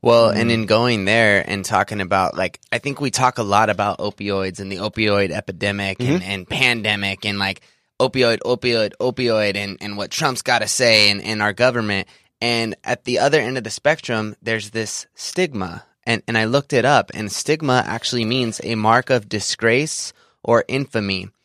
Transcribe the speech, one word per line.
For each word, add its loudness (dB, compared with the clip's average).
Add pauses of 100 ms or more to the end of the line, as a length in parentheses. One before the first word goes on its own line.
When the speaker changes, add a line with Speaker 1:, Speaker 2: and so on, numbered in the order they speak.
Speaker 1:
Well, 6
and 0
Speaker 2:
Mm. 4
Speaker 1:
in -2
going 4
there 4
and -4
talking 0
about, 0
like, -4 (140)
I -2
think -6
we -2
talk 2
a -2
lot 4
about -2
opioids -4
and -10
the -8
opioid 0
epidemic -4
and, 0
Speaker 3:
Mm-hmm. -10
Speaker 1:
and -6
pandemic 0
and, -2
like, -4 (400)
opioid, 2
opioid, 0
opioid 0
and, -6
and -10
what -8
Trump's -2
gotta 0
say 4
and, -2
and -4
our 0
government. 0 (320)
And -2
at -4
the 0
other 2
end -4
of -8
the -8
spectrum, -4
there's -4
this -6
stigma. -6 (200)
And, 0
and -2
I 2
looked -2
it 2
up, 2
and -6
stigma 0
actually -4
means -2
a -4
mark 2
of 0
disgrace -2 (300)
or 2
infamy -4 (160)